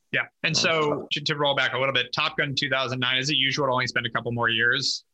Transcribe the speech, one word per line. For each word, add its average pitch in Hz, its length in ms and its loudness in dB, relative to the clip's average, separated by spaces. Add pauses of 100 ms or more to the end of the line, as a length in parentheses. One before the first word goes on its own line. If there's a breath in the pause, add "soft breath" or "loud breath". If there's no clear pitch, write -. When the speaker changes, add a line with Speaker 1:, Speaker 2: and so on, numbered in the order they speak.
(120)
Speaker 1:
Yeah. - 140 0 (180)
And 165 120 0
Speaker 2:
Um, - 60 0
Speaker 1:
so 156 500 0
to, 156 100 -4
to 147 140 -2
roll 143 200 0
back 131 180 0
a 123 60 -2
little 135 140 0
bit, 123 200 0
Top 151 240 -2
Gun 143 180 -2
two 143 140 -2
thousand 131 300 0
nine, 127 180 2
is 131 120 0
it 147 60 0
usual 135 320 2
to 127 60 2
only 127 140 2
spend 120 180 -2
a 117 40 -2
couple 117 220 -4
more 117 180 2
years 120 540 0 (100)